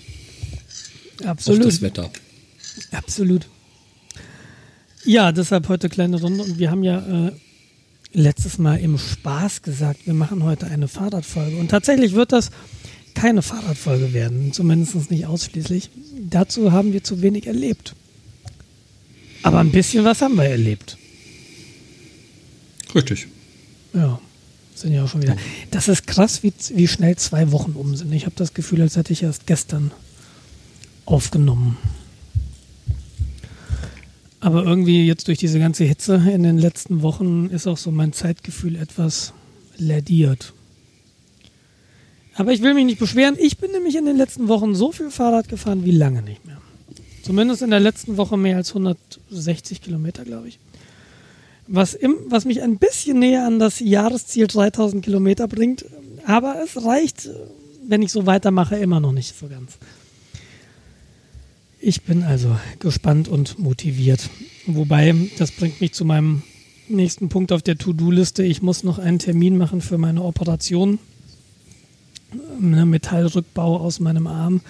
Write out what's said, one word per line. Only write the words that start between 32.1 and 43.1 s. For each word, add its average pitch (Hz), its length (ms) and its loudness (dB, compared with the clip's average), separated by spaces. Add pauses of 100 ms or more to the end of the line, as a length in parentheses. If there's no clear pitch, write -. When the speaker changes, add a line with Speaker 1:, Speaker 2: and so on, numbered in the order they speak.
Speaker 1:
Aber 175 240 2
irgendwie 175 420 4
jetzt 165 220 0
durch 160 100 0
diese 156 220 0
ganze 160 240 2
Hitze 170 320 2
in 180 260 4
den 165 160 4
letzten 165 440 0
Wochen 170 440 -2
ist 185 220 -4
auch 165 100 -4
so 165 140 -6
mein 156 200 0
Zeitgefühl 170 600 -6
etwas 160 600 -6 (420)
lädiert. 151 760 0 (1800)
Aber 208 180 0
ich 214 80 0
will 269 140 4
mich 269 120 4
nicht 233 120 0
beschweren. 262 420 2